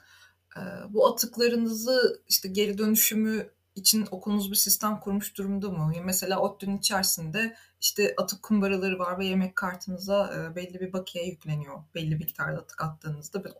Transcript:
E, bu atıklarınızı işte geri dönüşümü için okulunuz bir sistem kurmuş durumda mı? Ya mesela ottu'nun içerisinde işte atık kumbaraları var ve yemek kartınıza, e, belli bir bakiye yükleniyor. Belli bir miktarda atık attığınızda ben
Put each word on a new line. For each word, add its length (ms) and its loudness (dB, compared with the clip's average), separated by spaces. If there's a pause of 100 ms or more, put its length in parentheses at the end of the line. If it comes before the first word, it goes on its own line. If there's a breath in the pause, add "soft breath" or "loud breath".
(560 soft breath)
E, 40 -10 (280)
bu 200 6
atıklarınızı 1200 2
işte 200 2
geri 300 0
dönüşümü 720 2 (240)
için 360 4
okulunuz 400 -2
bir 60 -2
sistem 440 2
kurmuş 360 -4
durumda 320 -2
mı? 280 0
Ya 60 -8
mesela 360 0
ottu'nun 380 0
içerisinde 800 -2 (240 loud breath)
işte 360 2
atık 260 -2
kumbaraları 560 2
var 200 -2
ve 80 0
yemek 300 2
kartınıza, 800 0
e, 220 -6
belli 240 -8
bir 120 -6
bakiye 340 -6
yükleniyor. 560 -6 (120)
Belli 160 -4
bir 140 -2
miktarda 340 -6
atık 240 -10
attığınızda 600 -6
ben 160 -12